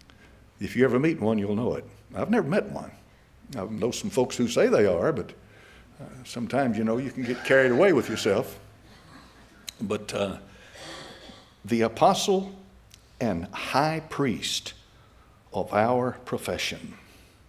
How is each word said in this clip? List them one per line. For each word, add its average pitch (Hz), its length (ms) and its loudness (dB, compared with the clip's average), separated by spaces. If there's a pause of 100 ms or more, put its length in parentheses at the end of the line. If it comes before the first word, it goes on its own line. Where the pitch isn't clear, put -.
(600)
If 98 160 -6
you 120 80 6
ever 123 140 4
meet 160 220 0
one, 110 160 2
you'll 101 200 -2
know 107 180 -2
it. 69 100 -8 (300)
I've 139 160 -4
never 208 180 2
met 202 220 -2
one. - 200 -12 (680)
I 95 100 -4
know 110 240 -2
some 110 200 -6
folks 123 260 0
who 120 120 0
say 160 200 2
they 139 180 4
are, 95 260 2
but, 101 200 -8 (680)
uh, 78 40 -16 (200)
sometimes, 120 540 -2
you 113 60 0
know, 113 120 0
you 131 140 -4
can 127 140 -8
get 123 200 -6
carried 131 280 6
away 175 200 6
with 120 160 2
yourself. 110 500 0 (1200)
But, 104 340 -4
uh, 98 240 -2 (1300)
the 113 180 2
apostle 185 680 2 (680)
and 95 260 -2
high 151 640 -2
priest - 680 -4 (760)
of - 220 -4
our 123 380 2 (120)
profession. - 680 -6 (540)